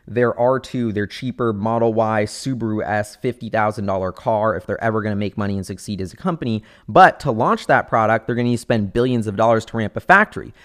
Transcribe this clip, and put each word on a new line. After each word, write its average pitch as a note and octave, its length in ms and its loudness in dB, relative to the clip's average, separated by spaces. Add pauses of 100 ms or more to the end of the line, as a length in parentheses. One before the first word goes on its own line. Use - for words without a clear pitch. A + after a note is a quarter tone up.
their A#2 300 0
R B2+ 200 2
two, A#2+ 340 -4
their G2+ 140 -2
cheaper A#2+ 460 -4
Model A2+ 400 0
Y, A2 320 2
Subaru A2 600 -4
S, G#2 320 -2
fifty A#2 340 -6
thousand G#2+ 360 0
dollar F#2+ 240 -2
car A2 460 0
if - 100 -8
they're - 160 -6
ever A2 200 0
gonna G#2+ 140 -2
make G2+ 200 -4
money G2+ 200 -4
and F#2+ 100 -6
succeed G2 340 -8
as F#2 120 -8
a - 40 -20
company. C#3+ 460 -4 (260)
But D#3+ 320 8
to C#3+ 100 -2
launch D3 360 0
that C3 220 2
product, A2+ 380 2
they're B2 80 -4
gonna A#2+ 140 -2
need A#2+ 80 0
to A2+ 60 -6
spend G#2 300 0
billions A#2+ 340 0
of G2+ 100 -6
dollars A2+ 300 4
to - 100 -8
ramp G#2+ 200 -4
a A2 40 -8
factory. - 540 2 (100)